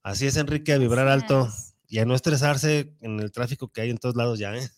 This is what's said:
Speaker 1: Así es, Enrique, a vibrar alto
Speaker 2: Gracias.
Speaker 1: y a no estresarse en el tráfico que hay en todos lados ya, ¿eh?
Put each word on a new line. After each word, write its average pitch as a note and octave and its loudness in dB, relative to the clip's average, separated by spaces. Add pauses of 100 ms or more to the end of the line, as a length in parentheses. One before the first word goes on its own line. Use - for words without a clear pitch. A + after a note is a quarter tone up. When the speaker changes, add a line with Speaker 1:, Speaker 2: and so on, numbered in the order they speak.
Speaker 1:
Así G2 -4
es, C3+ 0
Enrique, D3+ 0
a C#3 4
vibrar B2+ 4
alto C3+ 4
Speaker 2:
Gracias. - -12 (120)
Speaker 1:
y A2 -2
a A2+ 4
no B2 2
estresarse D3 0
en A2 -6
el G#2 -6
tráfico B2 -6
que A2 -8
hay A#2 -2
en A#2 -4
todos B2 -4
lados A#2+ 0
ya, G#2 -6
¿eh? B2+ -8